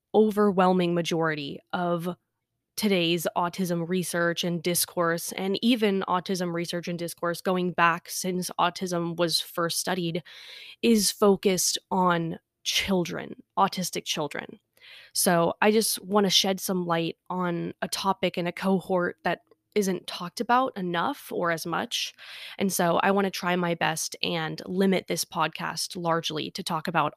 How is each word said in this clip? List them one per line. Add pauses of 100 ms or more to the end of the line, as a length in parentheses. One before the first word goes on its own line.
(160)
overwhelming
majority (120)
of (600)
today's (100)
autism
research
and
discourse,
and
even
autism
research
and
discourse
going
back
since (100)
autism
was
first
studied, (580)
is
focused (140)
on (240)
children, (200)
autistic
children. (540)
So
I
just
wanna
shed
some
light (120)
on
a
topic
and
a
cohort
that (340)
isn't
talked
about
enough
or
as
much. (460)
And
so
I
wanna
try
my
best
and
limit
this
podcast
largely
to
talk
about